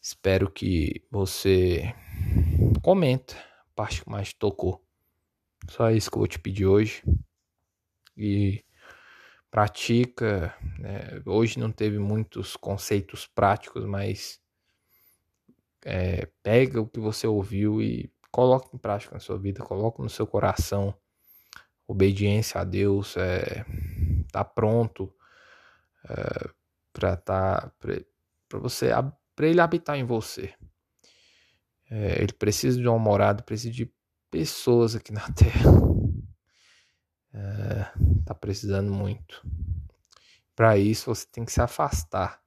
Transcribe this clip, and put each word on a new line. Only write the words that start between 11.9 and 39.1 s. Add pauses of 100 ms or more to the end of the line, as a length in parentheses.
muitos
conceitos
práticos,
mas, (1400)
é, (140)
pega
o
que
você
ouviu
e (200)
coloca
em
prática
na
sua
vida,
coloca
no
seu
coração. (920)
Obediência
a
Deus,
é, (640)
tá
pronto, (960)
é, (420)
pra
tá,
pra, (480)
pra
você, (440)
pra
ele
habitar
em
você. (1400)
É,
ele
precisa
de
uma
morada,
precisa
de (380)
pessoas
aqui
na
<laughs>
terra. (1600)
É, (320)
tá
precisando
muito. (1120)